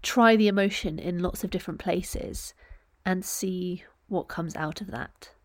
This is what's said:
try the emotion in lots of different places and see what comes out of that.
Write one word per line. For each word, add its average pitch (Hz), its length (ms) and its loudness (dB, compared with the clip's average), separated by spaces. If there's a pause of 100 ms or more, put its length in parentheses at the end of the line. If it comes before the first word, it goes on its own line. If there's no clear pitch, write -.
try 226 340 6
the 214 120 6
emotion 196 520 2
in 175 200 -2
lots 180 240 -2
of 180 60 -4
different - 300 -6
places - 720 -4 (520)
and 185 200 0
see 180 580 -4 (240)
what 185 200 -2
comes 165 280 -6
out 151 260 -6
of 190 100 -10
that. - 380 -12 (160)